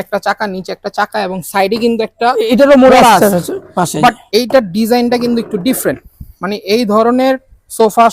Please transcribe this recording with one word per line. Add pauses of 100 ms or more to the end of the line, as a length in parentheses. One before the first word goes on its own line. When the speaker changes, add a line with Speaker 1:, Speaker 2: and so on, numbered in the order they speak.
Speaker 1:
একটা
চাকা,
নিচে
একটা
চাকা (100)
এবং (140)
সাইডে
কিন্তু
একটা (140)
Speaker 2:
এ-,
এটারও
মোড়া
Speaker 1:
মোড়া
Speaker 2:
আছে (140)
Speaker 1:
আছে। (220)
Speaker 2:
পাশে।
Speaker 1:
But (260)
এইটার (140)
ডিজাইনটা
কিন্তু
একটু (100)
ডিফারেন্ট, (420)
মানে (180)
এই
ধরনের (440)
সোফা